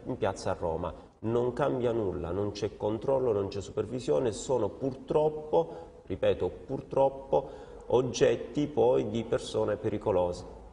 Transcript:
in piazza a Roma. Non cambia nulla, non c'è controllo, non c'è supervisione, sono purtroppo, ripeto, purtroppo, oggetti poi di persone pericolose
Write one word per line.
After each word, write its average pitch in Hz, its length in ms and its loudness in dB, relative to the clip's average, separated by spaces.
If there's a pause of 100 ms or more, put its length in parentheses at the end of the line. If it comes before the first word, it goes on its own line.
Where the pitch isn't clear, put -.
in 127 120 -4
piazza 104 320 0
a 92 80 0
Roma. 82 340 -2 (280)
Non 120 340 0
cambia 131 380 0
nulla, 87 400 -2
non 101 220 -2
c'è - 220 -4
controllo, 120 560 0
non 101 180 2
c'è 98 120 -6
supervisione, 123 680 0
sono 113 380 0
purtroppo, 151 1400 0
ripeto, 95 420 2 (160)
purtroppo, 135 840 0 (360)
oggetti 123 800 2
poi 131 440 4
di 113 140 -2
persone 110 520 -2
pericolose 98 800 0 (180)